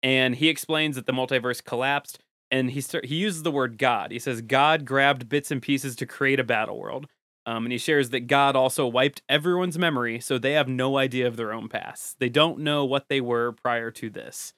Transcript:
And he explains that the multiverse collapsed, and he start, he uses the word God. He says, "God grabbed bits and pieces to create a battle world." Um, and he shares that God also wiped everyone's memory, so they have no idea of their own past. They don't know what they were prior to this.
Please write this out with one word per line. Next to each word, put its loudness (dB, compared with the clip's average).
And 4
he 2
explains 0
that -8
the 0
multiverse 0
collapsed, -2
and 2
he -4
start, -6
he -4
uses -2
the 0
word -2
God. 0
He -8
says, -6
"God 4
grabbed 2
bits -2
and -2
pieces -2
to -6
create 0
a 0
battle -2
world." -10
Um, -6
and -4
he -4
shares 2
that -2
God 4
also 2
wiped 2
everyone's 2
memory, 0
so -2
they 0
have 2
no 0
idea 0
of -4
their -4
own -10
past. -10
They 0
don't 4
know 0
what 0
they 2
were 0
prior -2
to -10
this. -14